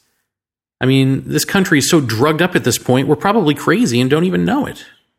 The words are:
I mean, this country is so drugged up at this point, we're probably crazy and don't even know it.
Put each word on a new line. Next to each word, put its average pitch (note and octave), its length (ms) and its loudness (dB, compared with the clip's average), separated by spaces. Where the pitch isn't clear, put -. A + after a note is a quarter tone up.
I B2+ 60 0
mean, C3+ 420 0
this D3 160 -2
country F#3 340 0
is C#3 120 -2
so E3 100 4
drugged C#3+ 400 0
up F3+ 140 0
at C3 100 0
this B2 140 0
point, B2+ 300 0
we're D3 80 2
probably D3+ 380 0
crazy D3 460 0
and B2+ 80 0
don't D#3 160 2
even F3 200 0
know B3+ 220 -2
it. - 180 -14